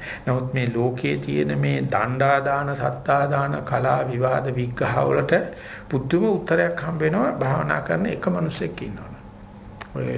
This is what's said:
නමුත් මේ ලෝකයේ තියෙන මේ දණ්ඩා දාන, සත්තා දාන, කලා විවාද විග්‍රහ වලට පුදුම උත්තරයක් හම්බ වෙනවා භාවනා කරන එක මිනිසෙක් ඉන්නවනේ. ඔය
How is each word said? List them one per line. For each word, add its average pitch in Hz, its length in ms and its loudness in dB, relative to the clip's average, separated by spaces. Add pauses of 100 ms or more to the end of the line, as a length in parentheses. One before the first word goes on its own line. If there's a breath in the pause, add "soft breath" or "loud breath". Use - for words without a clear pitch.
(200 loud breath)
නමුත් 127 320 0
මේ 127 160 0
ලෝකයේ 123 500 0
තියෙන 143 380 0
මේ 143 280 2
දණ්ඩා 135 560 2
දාන, 139 340 0
සත්තා 139 520 0
දාන, 143 260 0 (100)
කලා 131 420 2
විවාද 131 460 0
විග්‍රහ 123 480 0
වලට 139 360 2 (500 loud breath)
පුදුම 143 420 0
උත්තරයක් 170 520 2
හම්බ 160 220 -2
වෙනවා 160 340 2
භාවනා 151 460 0
කරන 82 260 0
එක - 220 -2
මිනිසෙක් 87 540 -2
ඉන්නවනේ. - 400 -12 (680)
ඔය 127 160 -4 (120)